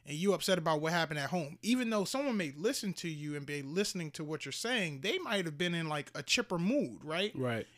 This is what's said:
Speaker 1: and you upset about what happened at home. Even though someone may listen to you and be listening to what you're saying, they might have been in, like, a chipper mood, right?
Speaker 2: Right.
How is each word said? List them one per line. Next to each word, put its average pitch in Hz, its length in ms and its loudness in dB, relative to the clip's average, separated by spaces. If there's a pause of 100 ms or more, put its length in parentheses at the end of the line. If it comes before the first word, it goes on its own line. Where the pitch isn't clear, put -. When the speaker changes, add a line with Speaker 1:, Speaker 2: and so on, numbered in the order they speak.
Speaker 1:
and 147 120 -6
you 190 160 4
upset 185 260 4
about 156 220 4
what 160 120 2
happened 156 280 2
at 139 100 -2
home. 170 320 -2
Even 240 280 2
though 208 140 2
someone 262 320 0
may 156 200 0
listen 202 380 0
to 175 140 -6
you 147 280 -4
and 143 100 -6
be 147 160 -4
listening 165 500 -2
to 160 120 -6
what 151 200 -6
you're 135 80 -6
saying, 180 500 -2
they 233 160 0
might 220 260 0
have 151 140 -4
been 175 160 0
in, 165 140 0
like, 147 260 -4
a 143 80 -6
chipper - 360 2
mood, 175 460 2
right? 170 320 -2
Speaker 2:
Right. 120 300 0 (120)